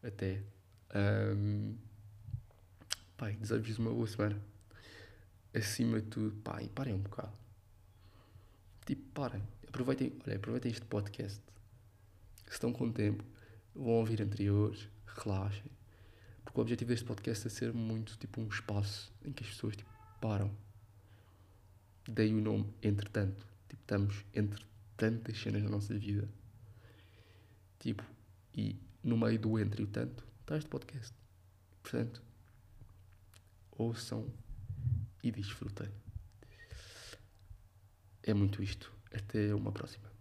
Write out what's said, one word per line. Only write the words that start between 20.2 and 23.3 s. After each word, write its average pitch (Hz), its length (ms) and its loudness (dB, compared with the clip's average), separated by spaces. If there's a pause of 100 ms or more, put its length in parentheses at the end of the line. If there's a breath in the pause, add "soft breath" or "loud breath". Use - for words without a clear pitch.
param. 101 340 2 (1500 soft breath)
Dei 110 260 6
o 110 80 6
nome 104 400 2
Entretanto. 101 640 2 (220)